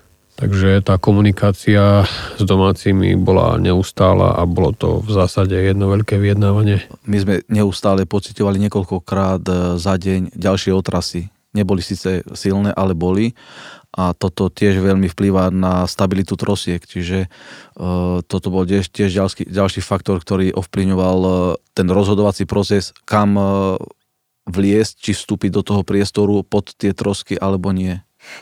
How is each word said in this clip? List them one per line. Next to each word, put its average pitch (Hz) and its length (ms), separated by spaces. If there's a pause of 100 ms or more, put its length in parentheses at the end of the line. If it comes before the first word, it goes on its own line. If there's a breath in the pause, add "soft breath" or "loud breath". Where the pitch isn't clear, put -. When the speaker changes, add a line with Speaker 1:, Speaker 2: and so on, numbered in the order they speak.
(360 loud breath)
Speaker 1:
Takže 98 480
tá 95 160
komunikácia 101 1040 (320 loud breath)
s - 80
domácimi 95 720
bola 85 400
neustála 92 840
a 87 80
bolo 87 240
to - 280
v 107 120
zásade 95 400
jedno 95 400
veľké 101 280
vyjednávanie. 101 680 (200)
Speaker 2:
My 104 160
sme 98 100 (140)
neustále 98 600
pociťovali 101 600
niekoľkokrát, 95 760
e, 92 80 (240)
za 92 240
deň 92 320
ďalšie 95 400
otrasy. 90 560 (240)
Neboli 98 320
síce 92 400 (120)
silné, 98 360
ale 95 240
boli. 95 400 (540 loud breath)
A 90 260
toto 95 320
tiež 95 320
veľmi 95 320
vplýva 95 400
na 92 380
stabilitu 95 500
trosiek. 92 400
Čiže, 90 460
e, - 20 (960 loud breath)
toto - 240
bol 92 160
tiež, 95 320
tiež 98 160
ďalší, 95 320
ďalší 95 400
faktor, 92 400
ktorý 95 320
ovplyvňoval, 92 640
e, 92 120 (440)
ten 90 160
rozhodovací 98 560
proces, 101 560
kam, 104 320
e, 101 80 (1040)
vliesť, 101 560
či 110 80
vstúpiť 101 400
do 95 160
toho 101 160
priestoru 101 640
pod - 320
tie 98 160
trosky, 101 400
alebo 95 400
nie. 92 240 (420 loud breath)